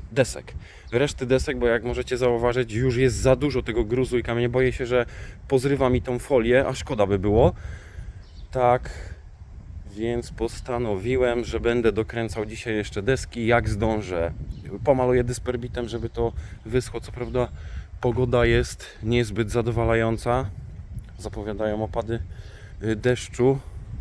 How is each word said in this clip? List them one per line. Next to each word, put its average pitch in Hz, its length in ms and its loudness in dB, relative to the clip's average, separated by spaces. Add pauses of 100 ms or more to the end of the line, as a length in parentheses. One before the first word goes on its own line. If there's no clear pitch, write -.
(120)
desek. 117 420 0 (380)
Reszty 135 340 0
desek, 127 320 2
bo 120 80 2
jak 117 180 2
możecie 123 340 -2
zauważyć, 120 540 2
już 120 240 2
jest 123 200 4
za 127 200 4
dużo 127 260 0
tego 117 220 0
gruzu 123 340 0
i 117 40 0
kamienia. 120 260 0
Boję 127 240 2
się, 127 140 -4
że 120 200 2 (420)
pozrywa 135 420 4
mi 127 120 4
tą 123 160 -2
folię, 120 480 4
a 131 80 -2
szkoda 107 320 0
by 98 120 2
było. 107 340 6 (1000)
Tak, 123 400 4 (1080)
więc 117 340 -2
postanowiłem, 120 1120 0
że 113 160 -4
będę 113 320 4
dokręcał 110 540 -2
dzisiaj 113 280 -6
jeszcze 104 280 -2
deski, 120 440 -2
jak 117 220 4
zdążę. 98 640 0 (520)
Pomaluję 127 400 4
dysperbitem, 123 640 -4
żeby 113 200 -4
to 117 240 -2 (340)
wyschło. 117 340 -2
Co - 120 -12
prawda 120 360 0 (520)
pogoda 120 460 4
jest 117 400 2 (160)
niezbyt 110 480 2
zadowalająca. 113 1000 2 (680)
Zapowiadają 107 640 -4
opady, 113 360 -2 (640)
y, 107 140 0
deszczu. 123 600 2 (420)